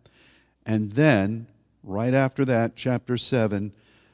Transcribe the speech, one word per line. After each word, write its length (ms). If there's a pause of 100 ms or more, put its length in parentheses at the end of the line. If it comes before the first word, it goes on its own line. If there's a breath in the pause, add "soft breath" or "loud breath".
(680 soft breath)
And 260
then, 540 (360)
right 300
after 320
that, 320
chapter 400
seven, 560 (420 soft breath)